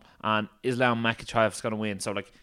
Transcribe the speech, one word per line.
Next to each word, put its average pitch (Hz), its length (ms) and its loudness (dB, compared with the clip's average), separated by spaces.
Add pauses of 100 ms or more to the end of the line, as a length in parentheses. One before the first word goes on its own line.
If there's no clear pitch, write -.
(220)
and 107 260 0 (140)
Islam 123 400 2
Makhachev's 113 580 0
gonna 110 160 -4
win. 107 240 -4
So, 110 120 -4
like, 98 200 -6 (100)